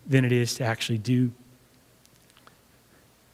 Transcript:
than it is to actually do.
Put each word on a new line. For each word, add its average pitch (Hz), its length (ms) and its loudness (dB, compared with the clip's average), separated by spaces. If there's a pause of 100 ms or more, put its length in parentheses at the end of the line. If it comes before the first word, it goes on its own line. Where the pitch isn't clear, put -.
than 135 180 4
it 120 60 0
is 120 260 0
to 131 80 -6
actually 113 340 -2
do. 123 340 0 (2000)